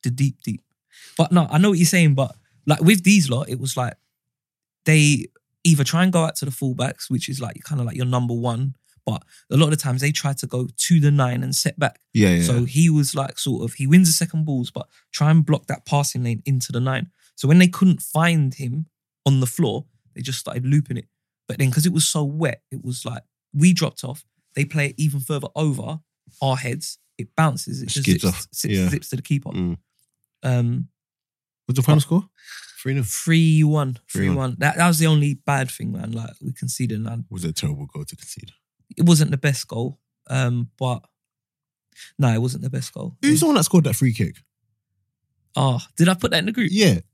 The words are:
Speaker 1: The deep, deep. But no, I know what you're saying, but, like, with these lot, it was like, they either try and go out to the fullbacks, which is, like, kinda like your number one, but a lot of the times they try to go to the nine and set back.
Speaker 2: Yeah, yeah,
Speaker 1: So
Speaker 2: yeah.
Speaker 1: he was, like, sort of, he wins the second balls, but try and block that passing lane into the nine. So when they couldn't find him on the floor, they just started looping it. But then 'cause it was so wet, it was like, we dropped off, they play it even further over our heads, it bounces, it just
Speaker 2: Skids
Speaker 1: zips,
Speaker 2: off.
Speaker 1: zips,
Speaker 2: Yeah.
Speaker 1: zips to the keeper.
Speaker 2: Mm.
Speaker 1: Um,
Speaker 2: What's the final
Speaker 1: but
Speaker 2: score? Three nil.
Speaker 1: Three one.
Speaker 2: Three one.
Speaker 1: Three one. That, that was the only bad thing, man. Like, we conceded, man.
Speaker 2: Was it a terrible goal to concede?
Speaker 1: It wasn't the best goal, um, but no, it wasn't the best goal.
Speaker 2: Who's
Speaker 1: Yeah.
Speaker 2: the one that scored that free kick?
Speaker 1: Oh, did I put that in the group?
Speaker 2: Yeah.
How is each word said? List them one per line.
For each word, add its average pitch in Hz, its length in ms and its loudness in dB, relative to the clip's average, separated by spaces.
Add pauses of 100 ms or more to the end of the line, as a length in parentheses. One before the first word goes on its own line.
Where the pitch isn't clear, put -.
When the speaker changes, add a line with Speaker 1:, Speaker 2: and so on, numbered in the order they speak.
Speaker 1:
The 123 80 -2
deep, 131 320 -2
deep. - 200 -8 (560)
But 160 120 2
no, 170 200 4
I 151 80 2
know 196 100 6
what 190 100 2
you're 175 80 4
saying, 156 280 4
but, 135 200 -2 (320)
like, 147 140 2
with 175 240 6
these 180 240 6
lot, 127 220 -2
it 123 100 -6
was 131 160 -6
like, 123 180 -4 (920)
they 147 420 4 (380)
either 151 200 6
try 165 180 0
and 185 100 2
go 170 120 2
out - 120 -4
to - 80 -6
the 123 60 -6
fullbacks, 131 580 -6
which 131 200 -4
is, 135 120 -6
like, - 240 -12
kinda 139 200 -4
like 117 120 -6
your 127 100 -4
number 123 280 -2
one, 120 400 -4 (300)
but - 180 -4 (280)
a - 60 2
lot 156 100 6
of 147 40 0
the 156 60 0
times 131 240 -4
they 143 120 0
try 143 200 -2
to 131 140 -8
go 127 300 -6
to 170 240 4
the 147 100 4
nine 127 320 2
and 131 120 -6
set - 240 -4
back. 143 220 -4 (140)
Speaker 2:
Yeah, 104 220 6
yeah, 87 80 2
Speaker 1:
So 120 160 2
Speaker 2:
yeah. 120 60 0
Speaker 1:
he 151 240 2
was, 147 240 2
like, 139 240 -6
sort - 260 -4
of, 117 100 -6
he 135 120 -6
wins 175 220 8
the 160 40 2
second 160 320 -2
balls, 135 260 -4
but - 180 -12 (240)
try 147 180 2
and 160 140 6
block 139 220 0
that - 200 -8
passing 139 380 -2
lane 117 220 -4
into 131 260 -2
the 120 80 -4
nine. 131 300 -4 (260)
So - 100 -4
when 156 120 6
they 180 100 8
couldn't 180 340 2
find 156 520 0
him 139 320 -8 (400)
on 139 140 4
the 127 60 0
floor, 120 400 -4 (280)
they - 80 -14
just 131 160 -10
started - 280 -10
looping 139 300 0
it. - 120 -12 (400)
But - 100 -8
then 135 120 0
'cause 151 160 0
it 180 60 0
was 156 140 0
so 151 180 -2
wet, 147 460 -4
it 131 140 -12
was 123 200 -10
like, 120 180 -10 (300)
we 160 200 4
dropped 170 320 -2
off, 151 200 -12 (300)
they 139 100 -2
play 147 260 -4
it 123 80 -18
even 143 220 -2
further 143 340 -8
over 151 460 -4 (400)
our 131 160 0
heads, 131 420 -8 (200)
it - 180 -12
bounces, 139 460 -2
it 120 40 -10
just 135 180 -6
Speaker 2:
Skids 90 180 2
Speaker 1:
zips, - 20 -10
Speaker 2:
off. 90 300 -4
Speaker 1:
zips, - 200 -4
Speaker 2:
Yeah. 92 140 0
Speaker 1:
zips - 220 -4
to - 60 -8
the 127 60 -8
keeper. 139 280 -4
Speaker 2:
Mm. 87 280 -4 (640)
Speaker 1:
Um, 123 460 -2 (800)
Speaker 2:
What's 131 120 -2
the 135 40 2
final 151 160 4
Speaker 1:
but 143 40 2
Speaker 2:
score? 185 260 -2 (540)
Three 135 120 -4
nil. 139 120 -2
Speaker 1:
Three 160 560 2
one. 147 360 0 (120)
Speaker 2:
Three 98 180 -2
one. 92 60 0
Speaker 1:
Three - 20 -2
one. 131 220 -4
That, - 180 0
that 170 120 4
was 165 100 2
the 160 80 2
only 147 280 2
bad 135 360 -4
thing, - 220 -8
man. 110 200 -10
Like, 113 180 -10 (100)
we 139 120 -10
conceded, 120 480 -6
man. 113 300 -8
Speaker 2:
Was 92 140 -10
it 85 60 -4
a - 20 -8
terrible 73 340 -6
goal 73 180 -12
to - 120 -18
concede? - 340 -18 (460)
Speaker 1:
It - 100 2
wasn't 156 240 6
the 139 60 -2
best 139 320 -4
goal, 127 320 -8 (280)
um, 123 500 -2
but 123 260 -4 (1120)
no, 139 160 2
it 113 80 -2
wasn't 127 220 -6
the 131 60 -6
best 127 220 -8
goal. - 300 -12
Speaker 2:
Who's 294 120 4
Speaker 1:
Yeah. 311 60 2
Speaker 2:
the 339 60 2
one 302 80 4
that 196 100 4
scored 165 200 4
that 143 120 0
free 127 160 2
kick? 110 240 -4 (1160)
Speaker 1:
Oh, 131 260 0 (160)
did 170 120 4
I 185 60 4
put - 180 -4
that 165 60 2
in 180 80 -2
the 226 60 -4
group? 220 200 -2
Speaker 2:
Yeah. 180 280 4 (140)